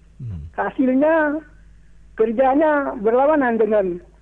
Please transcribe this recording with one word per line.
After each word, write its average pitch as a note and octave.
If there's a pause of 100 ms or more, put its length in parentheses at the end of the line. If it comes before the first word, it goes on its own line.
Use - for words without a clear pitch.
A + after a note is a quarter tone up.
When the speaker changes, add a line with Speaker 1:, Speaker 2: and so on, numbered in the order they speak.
(220)
Speaker 1:
Mhm. F2
Speaker 2:
Hasilnya, D4 (720)
kerjanya C4+
berlawanan B3
dengan G3+ (220)